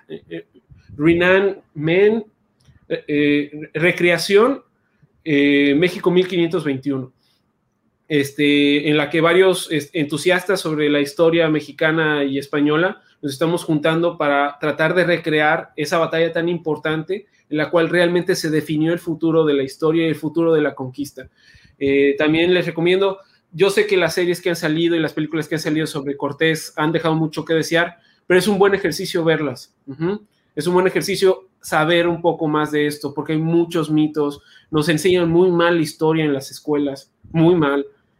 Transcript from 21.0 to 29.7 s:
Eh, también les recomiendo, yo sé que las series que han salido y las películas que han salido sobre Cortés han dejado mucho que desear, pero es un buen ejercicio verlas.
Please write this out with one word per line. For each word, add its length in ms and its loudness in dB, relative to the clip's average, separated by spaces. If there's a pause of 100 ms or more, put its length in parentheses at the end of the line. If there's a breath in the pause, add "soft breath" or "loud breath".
Eh, 400 2
también 340 2
les 140 0
recomiendo, 500 0 (340 soft breath)
yo 200 2
sé 160 0
que 100 0
las 160 0
series 280 -2
que 80 -2
han 60 0
salido 400 0
y 40 0
las 140 -2
películas 340 -6
que 80 -4
han 60 -4
salido 260 -2
sobre 280 -8
Cortés 600 -2
han 160 0
dejado 240 0
mucho 300 -2
que 100 0
desear, 420 0 (300 soft breath)
pero 100 6
es 100 2
un 120 2
buen 160 4
ejercicio 480 -4
verlas. 520 -2 (120)